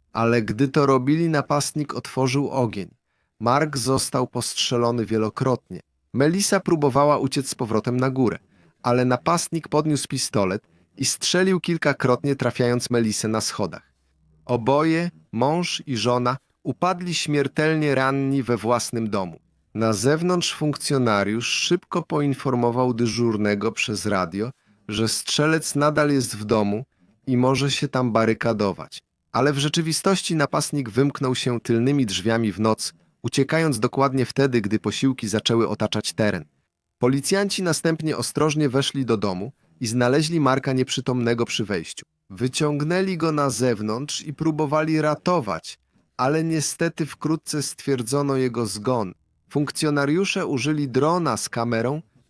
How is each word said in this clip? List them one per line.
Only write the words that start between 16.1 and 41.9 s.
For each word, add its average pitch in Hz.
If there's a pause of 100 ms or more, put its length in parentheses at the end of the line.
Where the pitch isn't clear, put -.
upadli 180
śmiertelnie 151
ranni 135
we 117
własnym 113
domu. 92 (340)
Na 113
zewnątrz 160
funkcjonariusz 117
szybko -
poinformował 127
dyżurnego 110
przez -
radio, 98 (360)
że 107
strzelec 151
nadal 147
jest 127
w 107
domu 107 (420)
i 127
może 131
się 143
tam 127
barykadować. 107 (300)
Ale 139
w 135
rzeczywistości 160
napastnik 147
wymknął 131
się 120
tylnymi 127
drzwiami 107
w 87
noc, 110 (280)
uciekając 147
dokładnie 131
wtedy, 131
gdy 101
posiłki 127
zaczęły 110
otaczać 107
teren. 95 (520)
Policjanci 185
następnie 160
ostrożnie 147
weszli 135
do 117
domu 98 (280)
i 120
znaleźli 139
Marka 135
nieprzytomnego 123
przy 113
wejściu. 92 (240)